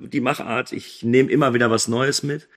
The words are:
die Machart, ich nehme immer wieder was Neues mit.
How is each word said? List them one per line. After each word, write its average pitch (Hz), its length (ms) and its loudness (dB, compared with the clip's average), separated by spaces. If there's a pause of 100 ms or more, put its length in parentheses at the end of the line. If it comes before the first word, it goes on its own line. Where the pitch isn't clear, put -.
die 139 120 -2
Machart, 123 520 -4
ich - 320 -14
nehme 123 260 4
immer 135 240 4
wieder 120 160 4
was 113 180 2
Neues 127 340 -2
mit. 147 340 -8